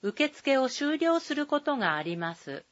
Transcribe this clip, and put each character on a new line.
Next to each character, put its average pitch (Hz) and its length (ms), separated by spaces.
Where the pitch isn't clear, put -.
受 208 260
付 277 300
を 262 120
終 294 280
了 330 240
す 302 120
る 294 140
こ 294 140
と 294 160
が 175 180
あ 151 80
り 170 140
ま 170 180
す。 - 360